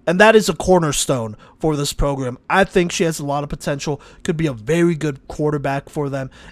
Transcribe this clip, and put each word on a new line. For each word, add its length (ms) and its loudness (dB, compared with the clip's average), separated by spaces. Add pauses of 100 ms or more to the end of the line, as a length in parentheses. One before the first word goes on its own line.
And 140 2
that 160 8
is 140 4
a 40 2
cornerstone 800 0 (220)
for 180 0
this 180 -4
program. 440 -4 (120)
I 140 4
think 280 0
she 120 -2
has 140 -2
a 60 -8
lot 180 -2
of 60 -6
potential, 540 -6 (200)
could 140 -2
be 100 -2
a 60 -2
very 420 2
good 340 -6
quarterback 600 -4
for 220 -6
them, 200 -6 (220)